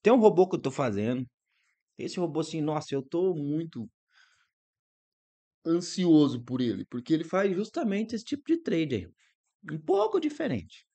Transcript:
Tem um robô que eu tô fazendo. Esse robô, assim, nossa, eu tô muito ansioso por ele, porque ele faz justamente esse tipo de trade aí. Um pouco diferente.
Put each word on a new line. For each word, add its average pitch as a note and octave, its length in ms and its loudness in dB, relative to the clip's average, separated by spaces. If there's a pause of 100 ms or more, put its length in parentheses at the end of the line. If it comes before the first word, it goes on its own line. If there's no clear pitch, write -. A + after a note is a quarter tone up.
Tem G#3 100 6
um B3+ 80 8
robô F#3 300 6
que F3+ 80 -2
eu - 40 -4
tô C#3 100 -2
fazendo. B2 580 -2 (720)
Esse - 200 -8
robô, D#3+ 220 -2
assim, D#3+ 220 -4
nossa, D3+ 320 -4
eu C#3 80 -2
tô F3 320 -2
muito D3 520 -4 (1800)
ansioso D#3+ 760 4
por B2+ 200 -4
ele, G#2 240 -2
porque B2 260 -4
ele D#3+ 120 0
faz F#3+ 300 0
justamente A3 600 -4
esse A3 100 -8
tipo - 220 -8
de E4 100 2
trade E3 380 -2
aí. F#2 140 -4 (640)
Um D#3 80 -8
pouco G4 400 0
diferente. C#4 760 -6